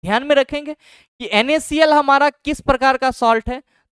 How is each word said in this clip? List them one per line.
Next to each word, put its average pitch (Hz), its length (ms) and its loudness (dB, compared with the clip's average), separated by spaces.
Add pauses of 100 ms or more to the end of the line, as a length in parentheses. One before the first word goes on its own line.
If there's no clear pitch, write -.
ध्यान 214 200 -2
में 294 120 0
रखेंगे 294 380 -2
कि - 580 -18
एनएसीएल 302 600 0
हमारा 285 380 2
किस - 320 -8
प्रकार 262 340 0
का 262 140 -2
सॉल्ट 226 380 -2
है, 247 140 -10 (300)